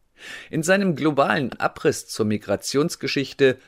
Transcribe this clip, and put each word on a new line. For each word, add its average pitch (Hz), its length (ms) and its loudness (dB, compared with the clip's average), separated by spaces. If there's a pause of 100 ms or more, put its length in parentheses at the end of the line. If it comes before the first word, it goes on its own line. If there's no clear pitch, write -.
(480)
In 160 140 -4
seinem 190 320 2
globalen 143 600 0
Abriss - 520 -2
zur - 180 -4
Migrationsgeschichte 131 1400 0